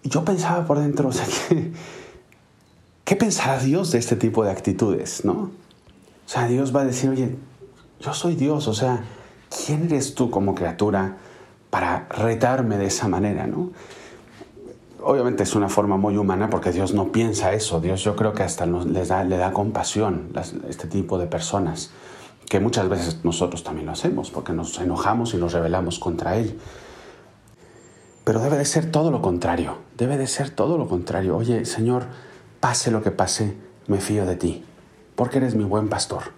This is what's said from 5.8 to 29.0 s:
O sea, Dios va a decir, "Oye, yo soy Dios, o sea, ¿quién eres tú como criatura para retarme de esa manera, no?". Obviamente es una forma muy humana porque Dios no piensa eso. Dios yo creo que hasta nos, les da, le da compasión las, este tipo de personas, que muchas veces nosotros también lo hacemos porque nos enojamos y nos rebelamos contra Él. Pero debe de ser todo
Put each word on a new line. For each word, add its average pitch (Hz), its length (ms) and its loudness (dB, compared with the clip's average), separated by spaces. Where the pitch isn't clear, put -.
O - 40 -20
sea, 123 180 0
Dios 127 280 0
va 139 80 4
a - 20 2
decir, 131 260 2
"Oye, 127 260 0
yo 135 140 -6
soy 175 200 0
Dios, 139 340 2
o 107 60 0
sea, 120 300 0
¿quién 151 180 0
eres 156 300 0
tú 123 160 2
como 98 240 2
criatura 95 640 0
para - 400 -2
retarme 113 680 2
de 98 80 0
esa 101 220 0
manera, 92 380 0
no?". 180 240 -4
Obviamente 123 380 4
es 95 140 0
una 101 120 2
forma 101 280 2
muy 101 200 2
humana 101 320 2
porque 90 220 0
Dios 92 240 0
no 95 160 2
piensa 107 420 2
eso. 98 280 0
Dios 92 240 0
yo 104 100 2
creo 107 200 2
que 95 100 0
hasta 85 220 -2
nos, 87 200 0
les 90 220 0
da, 92 160 2
le 92 120 2
da 92 160 2
compasión 104 800 0
las, - 220 -6
este - 180 -8
tipo 92 320 0
de 87 80 0
personas, 85 640 -2
que 98 120 2
muchas 101 280 2
veces 87 360 -2
nosotros 85 400 0
también 78 220 -6
lo 80 60 -6
hacemos - 380 -2
porque - 220 -6
nos 82 260 -4
enojamos 101 560 0
y 90 40 2
nos 85 160 0
rebelamos 85 440 0
contra 82 380 -2
Él. 110 200 0
Pero 110 160 2
debe 143 180 2
de 139 80 2
ser 160 280 0
todo 156 180 4